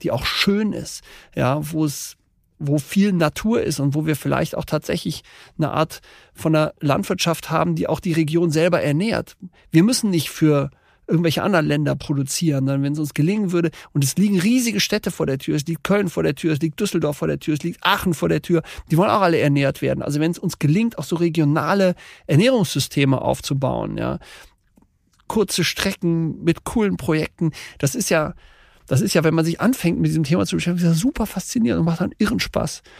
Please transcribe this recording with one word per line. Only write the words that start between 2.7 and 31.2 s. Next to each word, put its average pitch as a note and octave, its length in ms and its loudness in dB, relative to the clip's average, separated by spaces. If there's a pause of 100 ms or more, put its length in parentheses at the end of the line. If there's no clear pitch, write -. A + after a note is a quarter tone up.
viel G3 340 2
Natur F3+ 500 0
ist D3 180 -4
und C#3 140 0
wo D3+ 120 -2
wir D#3 100 0
vielleicht C#3 380 -2
auch E3 100 -4
tatsächlich - 600 -6 (340)
eine D3+ 140 -2
Art - 280 -2 (320)
von D#3+ 240 0
einer D#3 240 2
Landwirtschaft E3 720 -2
haben, D#3+ 240 0
die D#3+ 120 -2
auch - 140 -2
die E3+ 140 -2
Region E3 360 2
selber D#3+ 300 2
ernährt. E3 560 -2 (340)
Wir D#3+ 120 6
müssen A#3 260 2
nicht E3+ 220 0
für C#3+ 400 2 (360)
irgendwelche E3 360 2
anderen D#3 240 2
Länder D3 300 0
produzieren, C#3 680 -2
sondern C#3 180 0
wenn C#3+ 120 -2
es D#3 40 -4
uns D3+ 140 -4
gelingen F#3 400 0
würde, E3+ 180 0 (220)
und D3 100 0
es C3+ 140 -2
liegen G3 240 2
riesige A3+ 400 2
Städte G#3 300 -2
vor D#3+ 160 -4
der C3+ 100 0
Tür, D3+ 180 -4
es C#3+ 120 -2
liegt E3 180 -6
Köln G3 240 2
vor E3 140 -4
der D#3 120 0
Tür, D#3+ 200 -2
es C#3 60 -2
liegt D#3 200 -4
Düsseldorf D#3+ 380 -2
vor D#3 100 -2
der D3 100 -2
Tür, D#3 140 -4
es D3 100 -4
liegt E3+ 200 -6
Aachen F3+ 320 0
vor E3+ 160 0
der D#3 100 0
Tür, E3 220 0 (280)
die D#3 60 2
wollen G3+ 140 4
auch A3 100 2
alle E3+ 180 4
ernährt C#3+ 440 2
werden. C3+ 200 0
Also C#3+ 160 -2
wenn D#3 120 0
es F3 80 -6
uns - 200 -6
gelingt, G3+ 400 0
auch D#3 60 -8
so F3 120 -4
regionale E3 800 2 (320)
Ernährungssysteme D3 960 2
aufzubauen, B2+ 760 -2
ja, B2 200 -2 (1120)
kurze F#3+ 340 0
Strecken E3 800 -2
mit D#3+ 220 0
coolen G3+ 320 0
Projekten, D#3 560 -2 (260)
das - 160 0
ist B3 140 -4
ja, E3 260 0 (540)
das C#3+ 120 2
ist G#3 140 0
ja, D#3+ 100 4
wenn D#3+ 100 4
man D#3+ 100 4
sich E3 160 -2
anfängt, F3+ 380 2
mit D#3+ 100 2
diesem D#3 140 0
Thema F3 240 2
zu F3+ 100 -2
beschäftigen, F3 320 0
ist E3 60 6
ja D#3+ 60 2
super A3+ 260 0